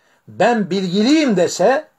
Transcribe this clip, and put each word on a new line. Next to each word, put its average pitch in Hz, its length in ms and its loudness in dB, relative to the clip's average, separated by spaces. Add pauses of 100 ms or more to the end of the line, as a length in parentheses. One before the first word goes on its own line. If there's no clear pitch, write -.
(280)
"Ben 180 420 -2
bilgiliyim." 208 680 0
dese, 196 520 0 (100)